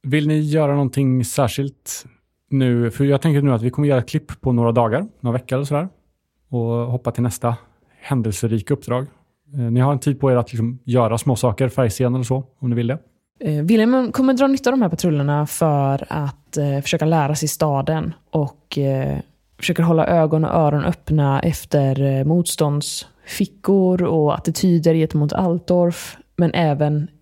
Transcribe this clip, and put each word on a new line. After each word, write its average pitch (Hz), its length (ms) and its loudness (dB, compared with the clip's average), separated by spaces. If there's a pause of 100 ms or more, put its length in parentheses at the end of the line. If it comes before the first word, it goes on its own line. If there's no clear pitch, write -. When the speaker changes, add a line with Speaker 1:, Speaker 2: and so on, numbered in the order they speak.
Speaker 1:
Vill 147 200 0
ni 156 120 2
göra 151 320 0
någonting 131 540 0
särskilt - 800 -4 (440)
nu? 123 420 2
För 139 140 -2
jag 139 160 2
tänker 147 200 2
nu 139 120 2
att 110 80 0
vi 123 80 0
kommer 147 180 -2
göra 131 120 4
ett 120 100 -6
klipp - 320 -6
på 131 100 -2
några 117 200 2
dagar, 120 360 2 (120)
några 123 180 -2
veckor 123 180 -4
eller 139 100 -2
sådär. 147 220 -4 (640)
Och 120 420 -2
hoppa 123 200 -2
till 120 120 -2
nästa 120 320 -2 (460)
händelserika 113 720 -2
uppdrag. 127 320 -4 (480)
Eh, 143 60 -6
ni 120 200 0
har 131 120 4
en 135 80 0
tid 143 200 -2
på 135 120 2
er 123 40 4
att 120 160 0
liksom 117 320 -4
göra 120 340 2
små 123 180 0
saker, 123 340 0
färgscen 123 460 0
eller 127 80 -2
så, 131 200 -2 (160)
om 127 100 -4
ni 117 60 0
vill 117 120 0
det. 139 120 -4 (400)
Speaker 2:
Eh, 151 240 -2
Wilhelm 226 480 2
kommer 262 220 2
dra 269 140 2
nytta 269 220 0
av 247 40 0
de 269 80 2
här 185 80 2
patrullerna 147 560 0
för 139 640 0
att, - 480 -6
eh, 143 240 -2
försöka 156 240 -2
lära 151 300 2
sig 151 140 -4
staden 156 640 -2 (180)
och, - 460 -4
eh, 139 420 -2 (380)
försöker 170 260 -2
hålla 165 240 2
ögon 156 380 2
och - 60 -4
öron 147 340 2
öppna 147 540 0
efter, 135 640 0
eh, 135 240 0
motståndsfickor 175 1800 -2
och 156 360 2
attityder 165 560 2
gentemot 156 400 0
Altdorf, 175 840 0 (180)
men 170 180 0
även 151 540 0 (140)